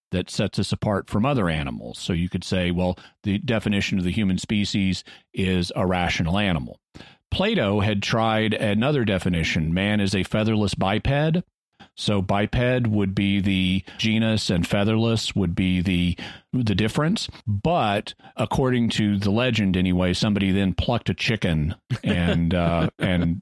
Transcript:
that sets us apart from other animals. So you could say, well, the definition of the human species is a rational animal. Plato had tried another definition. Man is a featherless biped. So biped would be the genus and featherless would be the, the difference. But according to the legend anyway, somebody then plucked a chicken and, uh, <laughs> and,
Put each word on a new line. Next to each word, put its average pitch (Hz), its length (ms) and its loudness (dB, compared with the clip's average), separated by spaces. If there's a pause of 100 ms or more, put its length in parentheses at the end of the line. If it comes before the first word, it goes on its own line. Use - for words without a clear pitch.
(120)
that 92 180 -4
sets - 300 -2
us 104 120 -2
apart - 380 -2
from 107 160 0
other 127 240 0
animals. 60 480 -6
So - 160 -4
you 85 160 0
could 87 140 -4
say, 90 280 0
well, 90 260 0 (260)
the 101 160 0
definition 104 580 0
of 90 60 0
the 87 80 0
human 95 260 0
species 98 680 -2 (300)
is 92 420 0
a 92 120 0
rational 87 500 0
animal. 85 420 -2 (520)
Plato 156 480 0
had 101 240 0
tried 110 500 2
another 117 520 0
definition. 85 680 0
Man 101 260 2
is 98 140 0
a 92 100 0
featherless 107 520 0
biped. 139 680 0 (520)
So 101 260 0
biped 117 640 0
would 104 260 0
be 101 260 2
the 92 440 2 (140)
genus 110 520 0
and 87 160 0
featherless 110 720 0
would 90 200 0
be 92 260 2
the, 87 360 2 (340)
the 113 240 0
difference. 147 540 0 (160)
But 110 680 0 (220)
according 123 560 0
to 104 260 2
the 101 140 0
legend 110 460 2
anyway, 90 360 2
somebody 98 380 0
then 95 220 2
plucked - 360 -2
a 95 40 0
chicken 87 640 -2 (280)
and, 85 500 0
uh, 85 400 2
<laughs> - 60 -20
and, 87 420 0